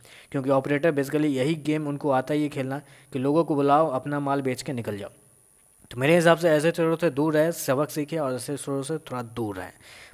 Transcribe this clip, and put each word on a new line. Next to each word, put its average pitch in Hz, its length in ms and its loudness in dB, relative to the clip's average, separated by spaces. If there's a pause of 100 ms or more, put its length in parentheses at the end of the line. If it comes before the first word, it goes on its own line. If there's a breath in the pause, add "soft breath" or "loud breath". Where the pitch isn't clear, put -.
(320 loud breath)
क्योंकि 139 180 -2
ऑपरेटर 143 420 2
basically 143 340 0
यही 139 300 0
गेम 151 320 -2
उनको 143 240 -2
आता 131 220 0
ही 151 80 0
है 147 60 -2
खेलना 139 320 -6 (320 loud breath)
कि 135 60 -6
लोगों 151 260 2
को 156 100 -2
बुलाओ, 143 360 4
अपना 143 300 -4
माल 139 220 0
बेच 127 200 -2
के 156 100 -6
निकल 110 260 -6
जाओ। 101 120 -12 (800)
तो 120 100 -8
मेरे 147 140 4
हिसाब 165 240 6
से 170 120 2
ऐसे 151 200 4
शेयरों 165 260 0
से 165 140 0
दूर 151 240 0
रहें, 151 180 4
सबक 147 380 -2
सीखें 156 280 -4
और 135 160 -2
ऐसे 127 220 -6
शेयरों 139 260 -6
से 160 180 -6
थोड़ा 123 220 -8
दूर 113 340 -6
रहें। 90 160 -10 (420 loud breath)